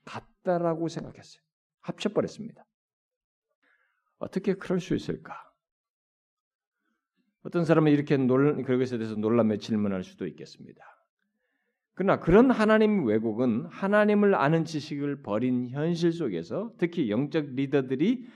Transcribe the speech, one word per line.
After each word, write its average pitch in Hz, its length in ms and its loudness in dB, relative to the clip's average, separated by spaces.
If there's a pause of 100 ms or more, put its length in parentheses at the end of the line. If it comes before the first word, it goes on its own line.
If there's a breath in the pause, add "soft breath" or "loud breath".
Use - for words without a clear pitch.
같다라고 170 840 -4
생각했어요. - 560 -12 (400)
합쳐버렸습니다. - 800 -6 (1500)
어떻게 - 360 -4
그럴 190 240 -4
수 175 160 -4
있을까? - 400 -6 (2000)
어떤 170 220 -2
사람은 156 260 6
이렇게 147 260 4
놀-, 135 460 2
그것에 123 360 0
대해서 110 180 -6
놀라며 110 400 2
질문할 101 480 -4
수도 - 240 -12
있겠습니다. - 520 -18 (1120)
그러나 185 260 0
그런 226 300 6
하나님 214 540 4
왜곡은 113 640 0
하나님을 208 680 2
아는 160 300 2
지식을 143 580 -6
버린 123 460 -2
현실 165 440 0
속에서 147 640 -6
특히 170 320 -2
영적 143 440 -2
리더들이 139 800 0